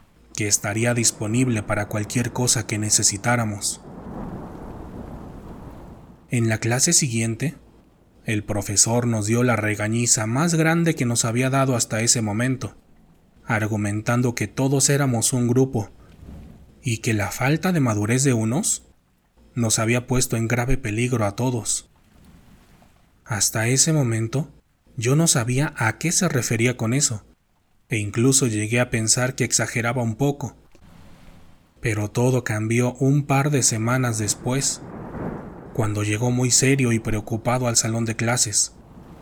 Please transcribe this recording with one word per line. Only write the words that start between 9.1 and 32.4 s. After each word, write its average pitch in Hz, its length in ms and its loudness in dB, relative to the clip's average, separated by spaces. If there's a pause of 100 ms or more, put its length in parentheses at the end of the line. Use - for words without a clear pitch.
dio 120 160 2
la 123 120 4
regañiza 110 720 0
más 147 300 0
grande 160 400 4
que 135 100 0
nos 120 200 0
había 123 260 0
dado 135 240 2
hasta 113 260 -2
ese 117 220 2
momento, 113 520 -2 (720)
argumentando 107 920 0
que 107 120 -2
todos 135 420 0
éramos 135 440 2
un 123 140 0
grupo, 131 440 2 (920)
y 113 160 -2
que 117 140 -2
la 101 180 -2
falta 160 400 0
de 175 80 2
madurez 113 440 2
de 139 100 4
unos 117 540 0 (640)
nos 113 260 2
había 120 280 2
puesto 127 300 2
en 113 100 0
grave 120 300 2
peligro 120 480 0
a 101 100 -2
todos. 120 540 -2 (1400)
Hasta 110 420 0
ese 131 240 2
momento, 123 580 0 (460)
yo 123 200 2
no 165 120 4
sabía 127 480 0
a 110 220 0
qué 165 140 -2
se 175 180 2
refería 120 480 0
con 113 160 -2
eso, 127 320 0 (640)
e 113 80 -2
incluso 113 500 2
llegué 107 320 0
a 123 100 0
pensar 123 460 0
que - 80 0
exageraba 117 580 -2
un 113 140 0
poco. 139 400 -2 (1300)
Pero 107 280 -2
todo 123 340 2